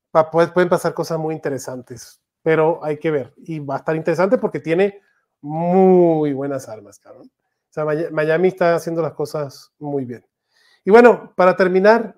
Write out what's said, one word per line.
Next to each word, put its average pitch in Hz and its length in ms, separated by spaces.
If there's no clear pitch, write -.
pa-, 160 180
pues, 165 200
pueden 175 180
pasar 170 260
cosas 165 240
muy 160 160
interesantes, 131 840
pero 160 420
hay 151 140
que 160 120
ver. 131 280
Y 160 200
va 139 160
a 135 40
estar 165 180
interesante 175 420
porque 190 220
tiene 190 400
muy 170 920
buenas 139 360
armas, 104 320
cabrón. 110 320
O - 420
sea, 156 100
Maya-, 156 260
Miami 156 380
está 175 280
haciendo 165 260
las 147 120
cosas 147 640
muy 143 260
bien. 117 200
Y 190 60
bueno, 220 460
para 180 200
terminar, 196 600